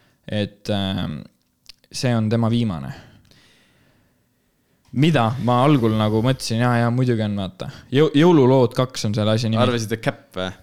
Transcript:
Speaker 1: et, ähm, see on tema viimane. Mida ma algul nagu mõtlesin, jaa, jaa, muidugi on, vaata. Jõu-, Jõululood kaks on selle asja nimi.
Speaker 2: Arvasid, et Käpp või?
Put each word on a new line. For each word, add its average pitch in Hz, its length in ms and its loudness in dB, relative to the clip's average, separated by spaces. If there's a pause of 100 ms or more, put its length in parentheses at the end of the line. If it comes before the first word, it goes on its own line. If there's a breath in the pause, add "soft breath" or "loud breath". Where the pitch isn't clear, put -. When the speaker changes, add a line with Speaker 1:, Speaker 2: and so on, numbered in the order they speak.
(280 soft breath)
Speaker 1:
et, 104 420 -6
ähm, 92 500 -6 (680)
see - 260 -4
on 113 160 0
tema 117 220 0
viimane. 101 400 -2 (2000 soft breath)
Mida 139 340 2 (120)
ma 123 220 0
algul 127 320 4
nagu 110 280 0
mõtlesin, 120 400 -2
jaa, 123 160 0
jaa, 117 140 0
muidugi 123 300 0
on, 104 140 -4
vaata. 101 320 -8 (220 loud breath)
Jõu-, 147 240 2
Jõululood 135 600 4
kaks - 320 -4
on 107 100 -4
selle 107 200 0
asja 113 160 -2
nimi. 113 100 0
Speaker 2:
Arvasid, 117 300 0
et 110 100 -6
Käpp - 380 -8
või? 92 80 -6 (160)